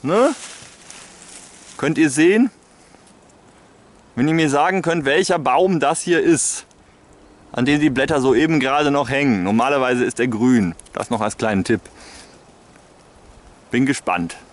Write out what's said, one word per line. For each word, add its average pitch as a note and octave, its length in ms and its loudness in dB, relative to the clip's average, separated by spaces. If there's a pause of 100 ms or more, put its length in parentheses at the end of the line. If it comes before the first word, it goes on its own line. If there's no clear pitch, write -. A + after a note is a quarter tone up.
Ne? A#3 320 2 (1400)
Könnt D3 220 -4
ihr D3+ 120 4
sehen? F#3 400 4 (1700)
Wenn B2+ 100 0
ihr D#3 80 0
mir D#3+ 160 2
sagen E3+ 320 0
könnt, E3 220 -2
welcher E3+ 340 0
Baum D#3+ 400 2
das D#3+ 220 0
hier E3+ 200 0
ist, - 460 0 (880)
an B2 120 -4
dem C#3+ 140 2
die D3 120 2
Blätter C#3 300 0
soeben C#3 380 2
gerade C#3 320 0
noch C#3 180 -2
hängen. C3 360 0
Normalerweise B2 580 0
ist A#2 160 -4
er A#2+ 80 0
grün. A2+ 480 0 (180)
Das G2 180 -8
noch A2+ 100 -4
als G#2+ 160 -6
kleinen G#2 260 -2
Tipp. A2 180 0 (1900)
Bin B2+ 160 0
gespannt. F2 500 -4 (160)